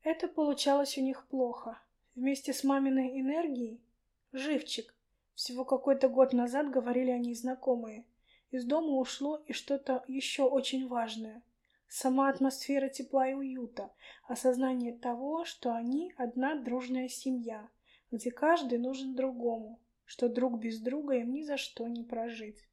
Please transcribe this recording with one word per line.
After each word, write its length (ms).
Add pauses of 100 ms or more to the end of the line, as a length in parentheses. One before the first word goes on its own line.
Это 240
получалось 680
у 40
них 260
плохо. 520 (360)
Вместе 360
с 140
маминой 560
энергией 600 (520)
живчик. 600 (400)
Всего 300
какой-то 460
год 240
назад 360
говорили 400
они 240
знакомые. 720 (460)
Из 140
дома 320
ушло 400 (100)
и 60
что-то 540
еще 380
очень 420
важное. 540 (460)
Сама 420
атмосфера 600
тепла 400
и 40
уюта, 600 (340)
осознание 680
того, 520
что 280
они 440
одна 380
дружная 520
семья, 600 (420)
где 180
каждый 500
нужен 360
другому, 640 (240)
что 240
друг 320
без 220
друга 340
им 180
ни 100
за 120
что 320
не 160
прожить. 680